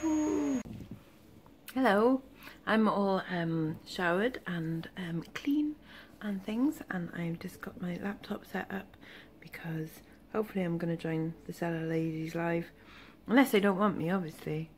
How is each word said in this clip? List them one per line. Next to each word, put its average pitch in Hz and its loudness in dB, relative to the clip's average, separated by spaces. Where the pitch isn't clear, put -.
Ooh. 302 2
Hello. 247 6
I'm 214 6
all, 196 2
um, 165 0
showered 190 0
and, 165 -4
um, 170 -4
clean 302 0
and 196 -6
things, 247 0
and 175 -4
I've 170 -4
just - -10
got - -12
my 175 -4
laptop 202 -6
set - -6
up 196 -8
because 160 -8
hopefully 214 0
I'm 170 0
gonna 170 0
join 160 -2
the - -10
Seller 165 -2
Ladies 160 -2
live. 170 0
Unless 240 8
they 208 6
don't 190 4
want 202 4
me, 160 0
obviously. 160 -4